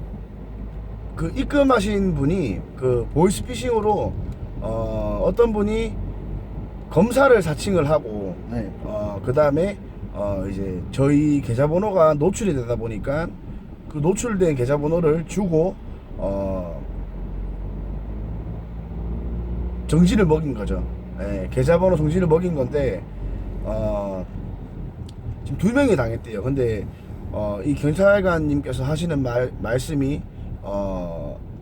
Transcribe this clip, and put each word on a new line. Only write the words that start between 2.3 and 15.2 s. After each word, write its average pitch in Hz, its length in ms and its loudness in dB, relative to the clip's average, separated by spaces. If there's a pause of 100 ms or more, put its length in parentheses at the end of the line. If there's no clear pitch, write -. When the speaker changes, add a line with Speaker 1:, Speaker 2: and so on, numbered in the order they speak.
Speaker 1:
그 123 360 2
보이스피싱으로, 208 1000 2 (480)
어, 107 640 -2
어떤 233 260 4
분이 214 420 0 (960)
검사를 240 520 6
사칭을 156 480 0
하고, 107 440 0 (160)
Speaker 2:
네. 110 220 -4 (120)
Speaker 1:
어, 101 420 -4
그다음에, 151 520 4 (360)
어, 98 360 -2
이제 95 320 -4 (100)
저희 143 500 4
계좌번호가 156 720 4
노출이 175 400 2
되다 120 240 2
보니까 113 500 -2 (640)
그 - 80 -8
노출된 185 580 4
계좌번호를 151 720 2